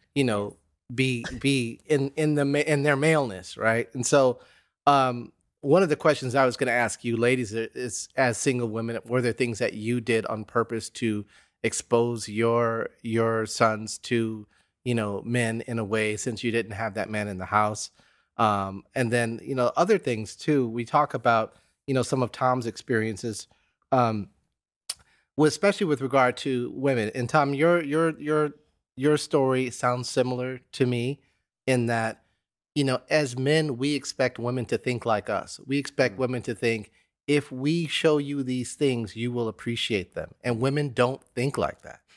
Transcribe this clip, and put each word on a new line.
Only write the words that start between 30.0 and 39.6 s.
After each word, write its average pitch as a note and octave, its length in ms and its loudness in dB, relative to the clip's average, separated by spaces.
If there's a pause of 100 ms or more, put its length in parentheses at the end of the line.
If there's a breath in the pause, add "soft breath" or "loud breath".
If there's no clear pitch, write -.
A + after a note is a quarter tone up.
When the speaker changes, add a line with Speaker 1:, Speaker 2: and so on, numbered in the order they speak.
Speaker 1:
similar B2+ 500 -2 (140)
to C3 120 2
me B2 340 -2 (480)
in B2 200 2
that, A2+ 360 -2 (520)
you D3 80 2
know, C3 260 0
as C#3+ 280 0
men, D3 400 0
we C#3+ 180 -2
expect B2+ 440 -2
women A#2+ 260 -2
to A#2 120 -2
think A#2+ 280 -4
like G#2+ 240 0
us. - 360 -6
We C3+ 120 -2
expect B2+ 380 0
Speaker 2:
Mm. F#2 40 -12
Speaker 1:
women B2 240 -2
to A#2+ 120 -6
think, A2+ 360 -2 (360)
"If C#3+ 240 2
we D3+ 360 0
show D3+ 300 2
you C#3+ 260 -2
these B2+ 320 -4
things, A#2+ 400 0
you A#2 160 -2
will A#2+ 180 -2
appreciate A2 640 -4